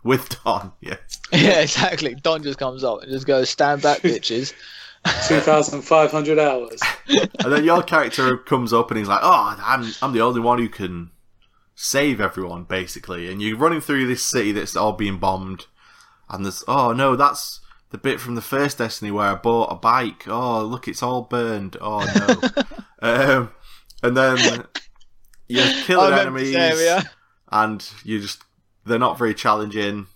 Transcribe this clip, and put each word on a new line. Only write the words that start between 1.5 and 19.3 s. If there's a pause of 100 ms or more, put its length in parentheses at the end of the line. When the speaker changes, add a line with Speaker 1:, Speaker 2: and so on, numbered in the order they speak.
Speaker 2:
exactly.
Dawn
just
comes
up
and
just
goes,
"Stand
back,
Speaker 3:
<laughs>
Speaker 2:
bitches." (760)
Speaker 3:
Two
thousand
five
hundred
hours.
Speaker 1:
<laughs> (500)
And
then
your
character
comes
up
and
he's
like,
"Oh,
I'm, (100)
I'm
the
only
one
who
can (640)
save
everyone,"
basically.
And
you're
running
through
this
city
that's
all
being
bombed. (640)
And
there's,
"Oh
no,
that's (300)
the
bit
from
the
first
Destiny
where
I